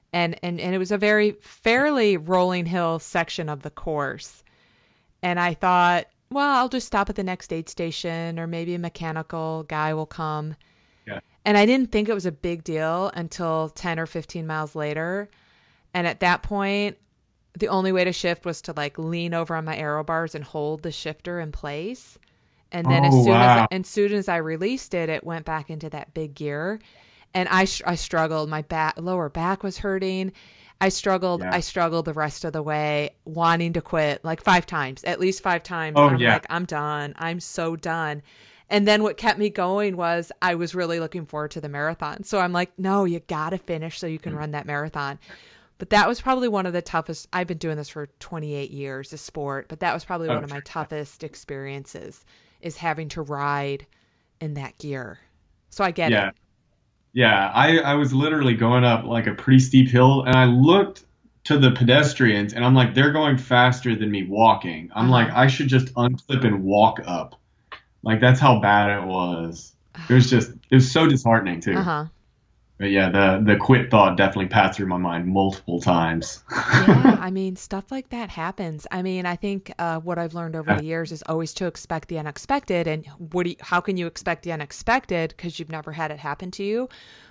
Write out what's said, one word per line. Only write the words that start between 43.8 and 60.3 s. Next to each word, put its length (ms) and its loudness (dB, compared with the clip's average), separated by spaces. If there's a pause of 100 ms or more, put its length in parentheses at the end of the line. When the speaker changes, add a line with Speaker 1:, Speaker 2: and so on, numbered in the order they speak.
Speaker 1:
so 60 -6
you 120 -8
can 140 -10
Speaker 2:
Mm. 60 -8
Speaker 1:
run 120 -8
that 160 -8
marathon." 520 -6 (600)
But 120 -10
that 180 6
was 120 -4
probably 280 0
one 160 -2
of 80 -4
the 80 -2
toughest. 520 -8
I've 140 -4
been 120 -8
doing 180 -6
this 120 -12
for 180 -12 (120)
twenty-eight 520 -10
years, 420 -12
a 60 -16
sport, 500 -8
but 120 -16
that 120 0
was 120 -8
probably 240 -6
Speaker 2:
Oh, 40 -2
Speaker 1:
one 100 -4
of 60 -14
my 80 -12
Speaker 2:
sure. 40 -12
Speaker 1:
toughest 640 -10
experiences, 1000 -14 (360)
is 160 -12
having 340 -6
to 120 -10
ride 640 -6 (540)
in 140 -8
that 240 -12
gear. 400 -10 (520)
So 120 -2
I 80 0
get 220 0
Speaker 2:
Yeah. 160 2
Speaker 1:
it. 60 -14 (800)
Speaker 2:
Yeah, 400 4
I, 260 6
I 160 2
was 180 2
literally 420 2
going 300 4
up, 200 4
like, 220 -2
a 80 -2
pretty 240 6
steep 300 6
hill, 340 6
and 120 4